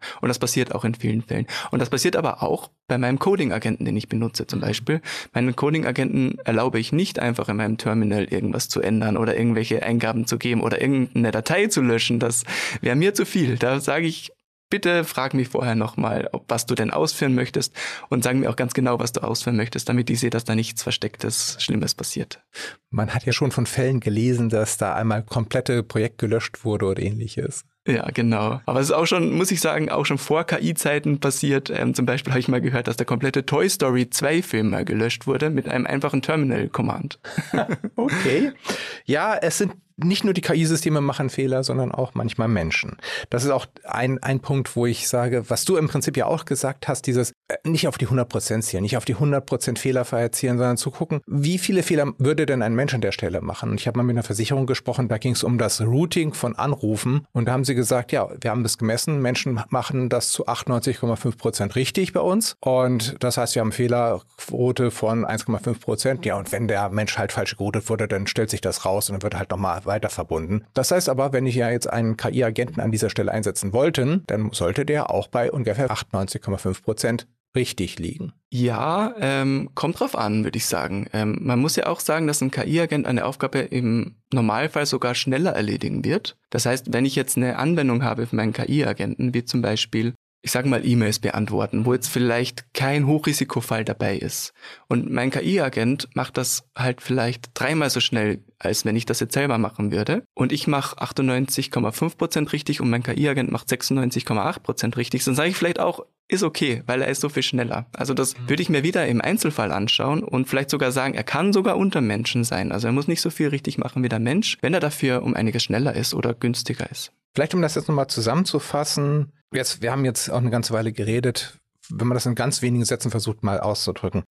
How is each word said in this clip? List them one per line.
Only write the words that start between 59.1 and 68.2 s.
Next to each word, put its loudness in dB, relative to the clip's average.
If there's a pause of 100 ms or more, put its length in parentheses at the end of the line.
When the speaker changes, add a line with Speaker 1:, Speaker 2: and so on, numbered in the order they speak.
Speaker 2:
Menschen 0
machen -2
das 0
zu -2
achtundneunzig -2
Komma 0
fünf -2
Prozent -2
richtig 0
bei 2
uns.“ 2
Und 2
das 0
heißt, 0
wir 2
haben 0
Fehlerquote 0
von 0
eins -4
Komma -2
fünf -4
Prozent. -2
Ja, 0
und -6
wenn -2
der 0
Mensch -2
halt -2
falsch -4
geroutet -2
wurde, 0
dann -2